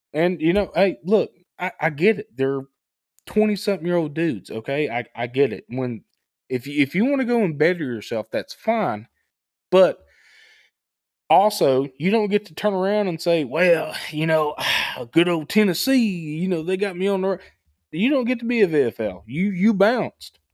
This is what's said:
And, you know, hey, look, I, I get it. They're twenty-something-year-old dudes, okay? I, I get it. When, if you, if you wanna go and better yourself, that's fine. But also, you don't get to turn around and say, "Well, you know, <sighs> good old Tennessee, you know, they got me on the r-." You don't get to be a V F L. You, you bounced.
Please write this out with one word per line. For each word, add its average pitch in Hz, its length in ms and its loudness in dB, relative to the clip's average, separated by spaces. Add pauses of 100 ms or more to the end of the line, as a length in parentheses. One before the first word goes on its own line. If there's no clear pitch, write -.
(140)
And, 165 280 0
you 160 100 2
know, 196 240 0
hey, 180 300 2
look, 185 260 2 (260)
I, 180 220 -6
I 160 120 0
get 170 280 2
it. - 160 -10
They're 135 260 -2 (640)
twenty-something-year-old 180 880 -2
dudes, 147 380 -4
okay? 139 380 -4
I, 120 160 -6 (100)
I 120 120 -6
get 123 260 0
it. 92 160 -12
When, 123 340 -6 (460)
if 127 180 -4
you, 143 140 -2
if 135 120 0
you 196 120 2
wanna 269 180 0
go 233 200 0
and 160 140 -2
better 165 280 0
yourself, 113 460 -6
that's 107 220 -6
fine. 147 540 -2 (640)
But 180 280 4 (1300)
also, 156 580 4 (100)
you 180 140 0
don't 208 180 0
get 202 180 -2
to 160 60 -20
turn 208 200 -2
around 196 340 0
and 165 140 -6
say, 170 240 2
"Well, 160 500 0 (160)
you 151 160 -2
know, 156 280 2 (280)
<sighs> - 280 -10
good 170 180 2
old 160 200 -2
Tennessee, 214 580 2
you 165 400 -4
know, 170 160 -2
they 185 140 -4
got 190 200 -4
me 185 100 -2
on 196 140 0
the 190 80 0
r-." 190 100 -4 (520)
You 196 180 0
don't 269 160 0
get 233 140 -2
to 233 60 -8
be 233 160 2
a 196 60 6
V 156 160 2
F 117 160 -2
L. 98 260 -4
You, 165 260 -2
you 196 220 2
bounced. 202 680 0 (140)